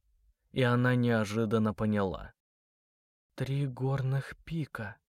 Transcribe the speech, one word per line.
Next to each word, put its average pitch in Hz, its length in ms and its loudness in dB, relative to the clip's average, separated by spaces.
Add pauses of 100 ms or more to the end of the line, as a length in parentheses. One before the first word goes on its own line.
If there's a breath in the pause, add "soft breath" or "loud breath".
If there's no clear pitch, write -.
(520)
И 135 100 0
она 123 340 4
неожиданно 110 800 2
поняла. 104 600 -2 (1000)
"Три 139 320 -2
горных 131 680 -2 (100)
пика". 123 520 -8 (140)